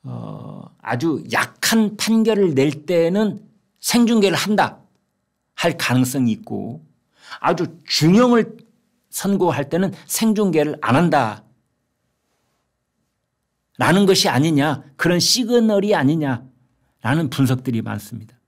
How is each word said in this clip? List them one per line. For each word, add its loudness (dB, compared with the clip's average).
어, -16
아주 -4
약한 -2
판결을 2
낼 0
때는 0
생중계를 2
한다 -2
할 -2
가능성이 0
있고 -10
아주 -2
중형을 4
선고할 -2
때는 -2
생중계를 0
안 0
한다라는 0
것이 2
아니냐, 0
그런 0
시그널이 2
아니냐라는 -4
분석들이 -2
많습니다. -12